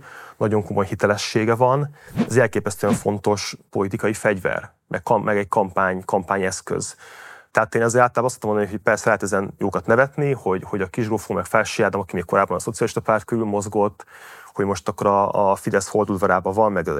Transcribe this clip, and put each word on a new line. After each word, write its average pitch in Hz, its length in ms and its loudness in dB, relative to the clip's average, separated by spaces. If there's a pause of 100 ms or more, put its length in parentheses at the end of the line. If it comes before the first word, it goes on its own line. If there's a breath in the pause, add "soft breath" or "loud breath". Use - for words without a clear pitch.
(380 loud breath)
nagyon 107 260 2
komoly 101 220 0
hitelessége 107 720 0
van. 131 340 2 (400 loud breath)
Ez 113 80 2
elképesztően 104 560 2
fontos 101 640 -2 (140)
politikai 104 440 -2
fegyver, 95 600 -2 (140)
meg - 160 -6
kam-, 104 200 2
meg 104 140 0
egy 101 100 -2
kampány, 95 580 0
kampányeszköz. 98 880 -2 (560 loud breath)
Tehát - 240 0
én 120 60 2
azért 117 220 4
általában 123 280 0
azt - 80 -12
tudom 107 160 -2
mondani, 104 200 0
hogy 98 80 -8
persze 107 220 0
lehet 107 180 2
ezen 98 340 -2
jókat 92 280 -2
nevetni, 139 460 2
hogy, 95 320 -2
hogy 101 180 -4
a 92 60 -4
Kis 117 180 -4
Zsófó 107 280 -4
meg 95 120 -2
Felsy 110 380 0
Ádám, 101 180 0
aki - 140 -8
még 87 100 -2
korábban 98 320 2
a - 20 -2
Szocialista - 420 -4
Párt 107 220 0
körül 113 220 -2
mozgott, 104 600 -2 (480 loud breath)
hogy 101 120 -2
most 98 220 -4
akkor 104 200 -2
a, 101 440 4
a 98 40 4
Fidesz 98 320 -2
holdudvarában 95 680 0
van, 107 180 4
meg 87 160 -2 (120)